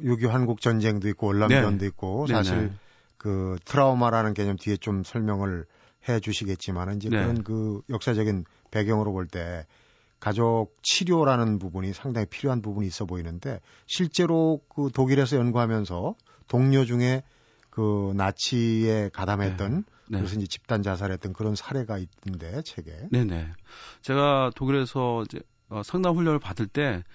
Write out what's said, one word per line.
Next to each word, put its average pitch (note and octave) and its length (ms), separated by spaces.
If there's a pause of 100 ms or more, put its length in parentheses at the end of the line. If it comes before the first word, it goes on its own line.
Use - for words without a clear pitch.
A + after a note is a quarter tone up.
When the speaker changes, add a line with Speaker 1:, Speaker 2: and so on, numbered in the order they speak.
Speaker 1:
육이오 A#2+ 280
한국 A#2 320
전쟁도 G#2+ 480
있고, G#2 180
월남전도 G#2 520
Speaker 2:
네. G2 80
Speaker 1:
있고, G2 400
Speaker 2:
네, B2 60
Speaker 1:
사실 A2 360
Speaker 2:
네. - 20 (460)
Speaker 1:
그 F#2+ 480
트라우마라는 A#2+ 680
개념 G2+ 220
뒤에 G#2 220
좀 G2 260
설명을 G2 640 (420)
해 A#2 140
주시겠지만은, G2 720
이제 G#2 140
Speaker 2:
네. A2+ 80
Speaker 1:
그런 A2+ 260
그 A2 460
역사적인 G#2+ 560 (260)
배경으로 G#2+ 400
볼 F#2 160
때 E2+ 380 (560)
가족 A2+ 600
치료라는 C3+ 800
부분이 F#2+ 320
상당히 A2+ 340
필요한 B2+ 360
부분이 G2+ 260
있어 F#2 180
보이는데, F2+ 540 (260)
실제로 E3 760 (120)
그 C#3+ 200
독일에서 C3+ 420
연구하면서 A2+ 800 (320)
동료 C3+ 380
중에 B2 360 (480)
그 G#2 460
나치에 A2 960
가담했던, G2 640
Speaker 2:
네. G3+ 80 (240)
네. A2 120
Speaker 1:
그래서 G2 180
이제 G2+ 100
집단 - 360
자살했던 F#2+ 500
그런 G#2+ 220
사례가 A2+ 420
있던데, F#2 640
책에. D#2+ 500
Speaker 2:
네네. F2+ 380 (540)
제가 C3+ 520
독일에서 C3 680
이제 - 180 (280)
어, G#2+ 140
상담 F3 320
훈련을 D#3+ 240
받을 G2 280
때, A#2+ 360 (120)